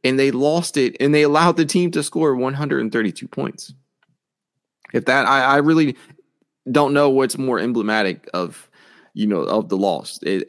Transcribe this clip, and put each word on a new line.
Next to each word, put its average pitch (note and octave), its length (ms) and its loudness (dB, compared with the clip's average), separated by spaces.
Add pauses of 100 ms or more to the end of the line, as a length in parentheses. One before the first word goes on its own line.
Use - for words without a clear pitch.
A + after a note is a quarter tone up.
And F3+ 140 0
they C3+ 140 2
lost D3+ 460 -2
it, B2+ 220 0
and C#3+ 140 2
they D3+ 80 4
allowed D#3 360 4
the E3 80 2
team F3 260 0
to D#3+ 100 -2
score D3+ 340 0
one C3 200 -4
hundred C#3 260 -2
and A2 100 -4
thirty-two A2 360 -2
points. - 440 -10 (1200)
If A#2 120 0
that, B2+ 220 2
I, C3+ 140 4
I C#3 160 4
really D3+ 380 2 (760)
don't C#3+ 220 2
know C#3+ 160 4
what's C3+ 280 2
more B2+ 220 -2
emblematic G#2+ 760 -2
of, F2 340 -6 (460)
you G#2 140 -2
know, F#2+ 140 0
of F#2 280 -2
the F#2+ 80 -2
loss F#2+ 480 -4
i-, F#2+ 240 -2